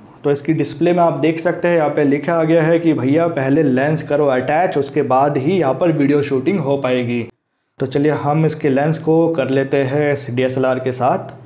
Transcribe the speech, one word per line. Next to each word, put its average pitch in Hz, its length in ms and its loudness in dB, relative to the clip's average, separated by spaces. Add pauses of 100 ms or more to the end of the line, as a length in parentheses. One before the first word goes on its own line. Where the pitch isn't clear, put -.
(240)
तो 143 80 2
इसकी 143 220 0
display 160 400 0
में 175 60 2
आप 170 160 2
देख 156 240 0
सकते 175 280 -2
हैं 170 100 2
यहाँ 147 120 0
पे 151 140 0
लिखा 147 320 0
आ 165 80 2
गया 160 200 2
है 165 160 4
कि 165 140 2
भैया 139 360 0
पहले 143 340 0
lens 143 400 0
करो 147 240 0
attach, 147 500 0
उसके 143 260 0
बाद 127 340 2
ही 156 220 0
यहाँ 135 140 0
पर 170 180 0
video 147 320 2
shooting 135 360 -2
हो 143 180 0
पाएगी। 127 440 -2 (580)
तो 139 60 -2
चलिए, 143 280 0
हम 151 320 0
इसके 151 240 -2
lens 147 300 0
को 165 300 2
कर 135 200 -2
लेते 135 340 0
हैं 147 300 0
इस - 160 -6
डीएसएलआर 127 500 0
के 127 140 -4
साथ 147 420 -2 (100)